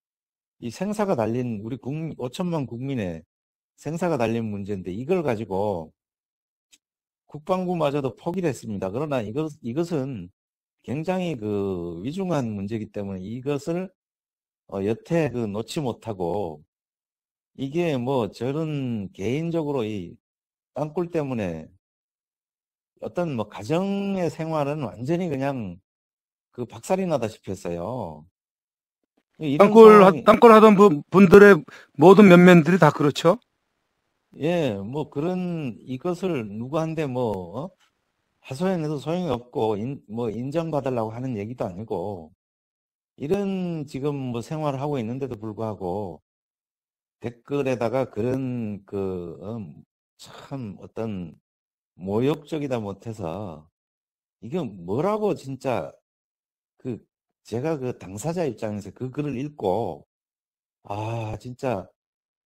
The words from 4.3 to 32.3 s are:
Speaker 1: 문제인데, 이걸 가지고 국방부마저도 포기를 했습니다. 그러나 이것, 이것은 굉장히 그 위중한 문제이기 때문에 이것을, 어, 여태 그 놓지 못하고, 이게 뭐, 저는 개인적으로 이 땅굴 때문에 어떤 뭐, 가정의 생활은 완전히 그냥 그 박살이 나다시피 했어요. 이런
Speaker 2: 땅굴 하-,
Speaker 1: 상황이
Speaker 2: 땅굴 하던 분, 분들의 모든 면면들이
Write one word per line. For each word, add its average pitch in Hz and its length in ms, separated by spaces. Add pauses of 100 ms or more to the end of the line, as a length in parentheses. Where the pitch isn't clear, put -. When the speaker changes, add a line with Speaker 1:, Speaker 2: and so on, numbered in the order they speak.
Speaker 1:
문제인데, 101 480
이걸 151 300
가지고 101 680 (1300)
국방부마저도 151 880
포기를 170 340
했습니다. 101 420
그러나 135 300
이것, 139 300 (100)
이것은 131 680 (540)
굉장히 165 540
그 98 680
위중한 147 500
문제이기 104 380
때문에 98 300
이것을, 139 720 (760)
어, 98 160
여태 143 460
그 120 80
놓지 113 420
못하고, 90 840 (960)
이게 147 400
뭐, 120 340
저는 131 840
개인적으로 147 720
이 101 320 (580)
땅굴 151 360
때문에 113 560 (1300)
어떤 151 340
뭐, 107 140
가정의 190 800
생활은 151 540
완전히 127 460
그냥 131 500 (720)
그 120 140
박살이 185 420
나다시피 113 440
했어요. 87 720 (1120)
이런 156 340
Speaker 2:
땅굴 214 300
하-, 190 80
Speaker 1:
상황이 160 120
Speaker 2:
땅굴 226 300
하던 214 220
분, 175 360
분들의 196 520 (340)
모든 185 300
면면들이 175 520